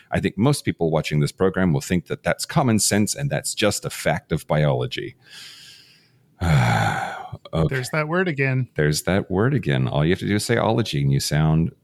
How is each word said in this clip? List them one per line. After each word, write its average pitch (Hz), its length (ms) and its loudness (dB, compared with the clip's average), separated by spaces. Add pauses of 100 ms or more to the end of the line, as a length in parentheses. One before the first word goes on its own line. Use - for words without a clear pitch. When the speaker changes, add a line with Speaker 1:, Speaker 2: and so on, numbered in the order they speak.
(100)
Speaker 1:
I 92 100 -2
think 92 180 -2
most 139 260 2
people 85 260 -2
watching 78 300 0
this 71 120 0
program 92 420 2
will 67 80 0
think 87 240 -2
that - 160 -6
that's - 240 -4
common 117 320 2
sense 104 360 0
and 139 140 -6
that's - 260 -4
just - 300 0
a - 60 -8
fact - 420 -4
of 78 140 -4
biology." 69 680 -2 (1300)
<sighs> 90 40 -4 (1080)
Okay. 151 220 0
Speaker 2:
There's 127 160 -4
that 151 180 -2
word 180 200 0
again. 135 460 0
Speaker 1:
There's 76 280 2
that 92 280 0
word 107 240 2
again. 69 340 0
All 71 160 2
you 82 80 4
have - 80 0
to 104 60 -6
do 98 100 0
is 104 80 -2
say 117 120 0
ology 107 460 0
and 69 100 2
you 69 80 2
sound 78 520 2 (120)